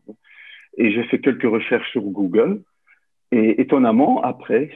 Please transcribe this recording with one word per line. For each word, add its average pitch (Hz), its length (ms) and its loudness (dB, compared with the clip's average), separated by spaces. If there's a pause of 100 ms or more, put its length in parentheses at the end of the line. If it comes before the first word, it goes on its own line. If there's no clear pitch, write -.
bon. - 100 -20 (640)
Et 113 160 2
j'ai 117 100 -2
fait 117 160 -4
quelques - 240 -2
recherches 113 480 -2
sur 120 100 -4
Google. 104 600 0 (720)
Et 110 260 2
étonnamment, 131 600 2
après, 127 540 -4